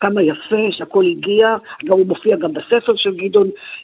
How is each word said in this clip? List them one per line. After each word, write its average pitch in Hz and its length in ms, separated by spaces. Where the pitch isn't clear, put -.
כמה 202 220
יפה 170 480
שהכל 196 400
הגיע, 202 380
גם 190 140
הוא 190 80
מופיע 196 300
גם 160 160
בספר 233 440
של 190 200
גדעון, 196 340